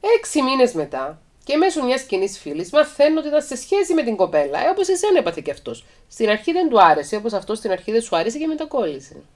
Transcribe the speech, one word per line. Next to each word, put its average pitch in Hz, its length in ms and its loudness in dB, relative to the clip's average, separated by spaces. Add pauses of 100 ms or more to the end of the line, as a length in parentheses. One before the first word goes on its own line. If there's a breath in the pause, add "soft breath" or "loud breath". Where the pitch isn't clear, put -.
(180)
Έξι 302 240 -2
μήνες 262 320 2
μετά, 143 480 -6 (220)
και 285 140 -2
μέσω 320 260 2
μιας 254 180 0
κοινής 190 380 -4
φίλης, 156 300 -8
μαθαίνω 294 500 2
ότι 302 80 -6
ήταν 294 140 2
σε 269 140 -8
σχέση 359 380 0
με 320 100 2
την 233 120 -2
κοπέλα, 151 500 0
ε, 330 40 4
όπως 381 180 0
εσένα 381 300 2
έπαθε 170 240 -2
κι 147 100 -6
αυτός. - 340 -12 (220 soft breath)
Στην 220 220 -2
αρχή 214 220 -2
δεν 339 180 2
του 220 120 6
άρεσε, 151 340 4
όπως 214 180 -4
αυτός 208 240 -6
στην 208 140 -4
αρχή 185 200 -4
δεν 226 100 2
σου 208 140 -6
άρεσε 214 220 -2
και 311 100 -4
μετά 311 180 -4
κόλλησε. 165 500 -6 (200)